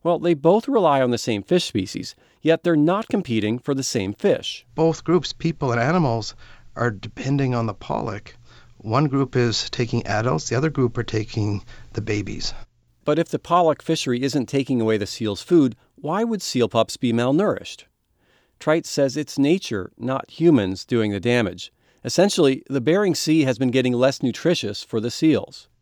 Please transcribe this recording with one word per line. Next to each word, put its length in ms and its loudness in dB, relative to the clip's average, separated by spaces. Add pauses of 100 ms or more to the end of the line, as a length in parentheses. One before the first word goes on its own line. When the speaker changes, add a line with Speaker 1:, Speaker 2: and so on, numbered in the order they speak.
Speaker 1:
well, 160 0
they 160 2
both 340 2
rely 320 4
on 120 2
the 80 0
same 240 -2
fish 220 0
species, 500 -6 (260)
yet 220 2
they're 120 2
not 320 2
competing 520 -2
for 160 -4
the 80 -4
same 300 -2
fish. 600 -2
Speaker 2:
Both 300 0
groups, 280 0
people 400 -4
and 80 0
animals, 540 0 (420)
are 140 -2
depending 640 -2
on 140 -2
the 60 -6
pollock. 600 -8 (420)
One 280 0
group 300 0
is 340 0
taking 380 -2
adults, 420 -2
the 60 -2
other 160 0
group 260 0
are 60 -2
taking 600 -4 (300)
the 80 -6
babies. 540 -6 (500)
Speaker 1:
But 140 0
if 100 -2
the 80 -2
pollock 460 2
fishery 400 -2
isn't 240 0
taking 340 0
away 160 2
the 80 -2
seal's 380 -6
food, 320 4 (220)
why 260 -4
would 180 -4
seal 280 0
pups 280 0
be 160 0
malnourished? 680 0 (760)
Treitz 280 0
says 280 0
it's 220 -8
nature, 640 0
not 320 -6
humans, 520 4
doing 280 0
the 80 -2
damage. 520 -2 (340)
Essentially, 640 2
the 100 -2
Bering 340 2
Sea 300 2
has 140 0
been 140 0
getting 200 2
less 320 2
nutritious 580 -2
for 200 -6
the 100 -4
seals. 560 0 (140)